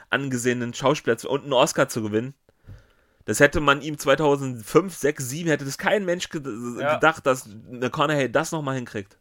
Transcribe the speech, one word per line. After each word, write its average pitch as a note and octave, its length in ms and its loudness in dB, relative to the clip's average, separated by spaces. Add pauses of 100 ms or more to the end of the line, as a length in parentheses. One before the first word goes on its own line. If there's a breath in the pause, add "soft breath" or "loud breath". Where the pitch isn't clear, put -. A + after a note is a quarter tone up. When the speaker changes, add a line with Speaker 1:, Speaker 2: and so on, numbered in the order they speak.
(120)
Speaker 1:
angesehenen B2 640 -2
Schauspieler C3+ 420 0
zu, - 120 -10
und C#3 140 -2
einen C#3 100 -4
Oscar C#3 360 4
zu A2+ 140 -4
gewinnen. A2 320 -2 (920 soft breath)
Das G#2+ 140 -2
hätte D3 220 4
man C#3+ 200 4
ihm D3 160 -6
zweitausendfünf, C#3+ 1000 2
sechs, C#3+ 340 -2
sieben, E3 200 -4
hätte C#3+ 160 0
das C3+ 120 -8
kein F#3+ 280 2
Mensch F3 240 -4
ge-, D#3+ 120 -8 (380)
Speaker 2:
Ja. D3 160 2
Speaker 1:
gedacht, D#3 300 2
dass C3 220 0 (220)
McConaughey B2+ 640 0
das C#3+ 200 0
nochmal D3 240 -4
hinkriegt. A2+ 460 -8